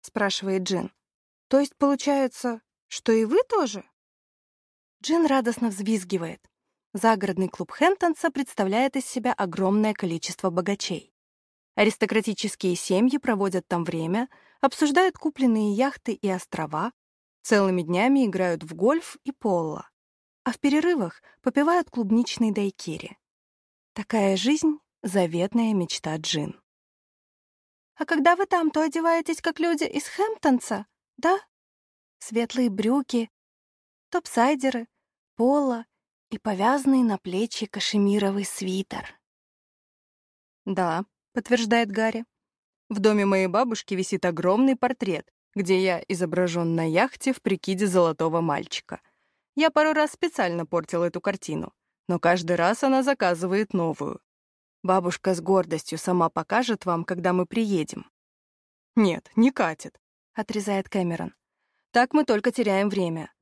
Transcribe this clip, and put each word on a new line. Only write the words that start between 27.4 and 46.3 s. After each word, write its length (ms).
«А 100
когда 300
вы 100
там, 260
то 100
одеваетесь, 600
как 180
люди 240
из 240
Хэмптонса, 760
да? 220
Светлые 500
брюки, 600
топсайдеры, 800
поло 500
и 80
повязанный 640
на 140
плечи 480
кашемировый 800
свитер». 760
«Да», 400
подтверждает 580
Гарри. 340
«В 100
доме 260
моей 220
бабушки 460
висит 320
огромный 500
портрет, 560
где 280
я 240
изображён 680